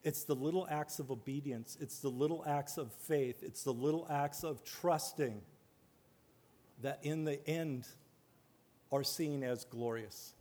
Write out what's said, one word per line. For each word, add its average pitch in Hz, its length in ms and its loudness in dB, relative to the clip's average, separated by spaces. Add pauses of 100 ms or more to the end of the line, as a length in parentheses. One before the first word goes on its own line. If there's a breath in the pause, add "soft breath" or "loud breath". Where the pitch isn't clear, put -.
it's 147 220 0
the 147 100 2
little 165 340 0
acts 151 300 -2
of 135 100 -4
obedience, 135 680 -4
it's 139 200 -6
the 139 100 2
little 151 360 2
acts 143 320 2
of 123 140 -4
faith, 135 520 0
it's - 200 -8
the 135 100 2
little 151 360 2
acts 143 340 2
of 151 200 -2
trusting 151 760 2 (1400)
that 135 220 -2
in 156 200 0
the 147 240 -2
end 151 400 -2 (1040)
are 139 120 4
seen 143 380 0
as 123 220 0
glorious. 117 760 -4